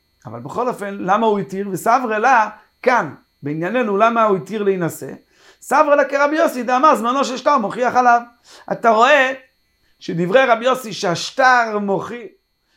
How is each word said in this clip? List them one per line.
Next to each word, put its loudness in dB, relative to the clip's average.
אבל -14
בכל -6
אופן, -8
למה 0
הוא 2
התיר? -6
וסברה -2
לה, 2
כאן, 0
בענייננו, -4
למה 2
הוא 2
התיר -6
להינשא? -4
סברה 2
לה 4
כרבי 0
יוסי, 0
דאמר, 4
"זמנו -2
של -6
שטר 2
מוכיח -2
עליו". 4
אתה 0
רואה 4
שדברי 2
רבי 2
יוסי -2
שהשטר 0
מוכיח, -6